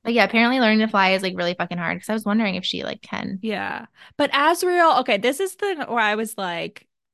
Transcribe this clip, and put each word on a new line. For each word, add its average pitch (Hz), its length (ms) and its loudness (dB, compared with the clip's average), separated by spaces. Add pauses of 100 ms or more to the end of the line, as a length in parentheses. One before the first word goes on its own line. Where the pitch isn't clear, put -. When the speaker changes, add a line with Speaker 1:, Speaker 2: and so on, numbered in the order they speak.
Speaker 1:
But 233 100 -2
yeah, 220 100 6
apparently 233 360 2
learning 220 200 4
to 220 80 2
fly 196 220 2
is, 190 120 2
like, 185 140 -4
really 175 180 -2
fucking 175 240 -6
hard, 170 220 -4
'cause - 80 -14
I 214 60 -2
was 214 100 -6
wondering 208 300 0
if 185 100 -6
she, - 180 -6
like, - 200 -8
can. - 400 -8
Speaker 2:
Yeah. 202 440 -6 (300)
But 285 160 0
Azriel, 330 680 4
okay, 233 180 0
this 262 220 0
is 381 160 -2
the, 381 320 -4
where 233 120 -2
I 214 140 2
was 214 240 -4
like, 175 480 -8 (280)